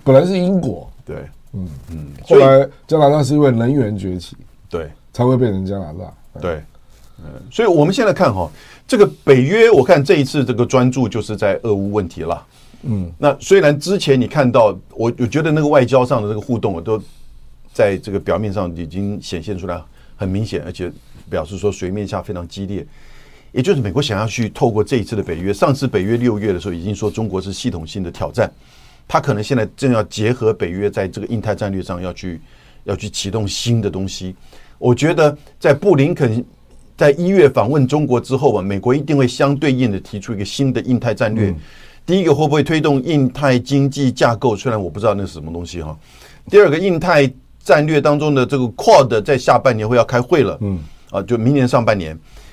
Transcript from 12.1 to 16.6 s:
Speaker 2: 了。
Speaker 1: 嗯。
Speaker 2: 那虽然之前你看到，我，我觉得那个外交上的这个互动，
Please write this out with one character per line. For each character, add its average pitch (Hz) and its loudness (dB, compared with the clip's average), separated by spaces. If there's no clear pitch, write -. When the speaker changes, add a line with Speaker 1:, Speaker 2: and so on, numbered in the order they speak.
Speaker 2:
了。 80 -6
Speaker 1:
嗯。 101 -4
Speaker 2:
那 143 2
虽 196 4
然 147 4
之 185 -2
前 135 2
你 117 0
看 131 0
到， 110 4
我， 117 -2
我 123 0
觉 127 -2
得 156 0
那 156 2
个 147 2
外 147 6
交 123 4
上 123 0
的 104 -4
这 107 -4
个 104 -6
互 117 -4
动， 104 -2